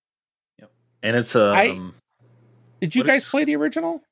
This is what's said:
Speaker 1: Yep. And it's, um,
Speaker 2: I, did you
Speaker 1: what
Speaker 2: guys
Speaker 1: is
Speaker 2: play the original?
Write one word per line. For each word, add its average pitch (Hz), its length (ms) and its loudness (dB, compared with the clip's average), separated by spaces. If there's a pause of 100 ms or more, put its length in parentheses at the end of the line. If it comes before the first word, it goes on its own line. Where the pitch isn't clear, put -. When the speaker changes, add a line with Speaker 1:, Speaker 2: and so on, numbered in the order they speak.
(580)
Speaker 1:
Yep. - 120 -20 (320)
And 113 140 0
it's, 120 200 0
um, 104 200 4
Speaker 2:
I, 110 240 2 (1000)
did 170 160 -6
you 247 60 2
Speaker 1:
what - 60 2
Speaker 2:
guys 269 160 2
Speaker 1:
is - 40 -12
Speaker 2:
play 294 160 0
the 294 120 0
original? 320 560 -4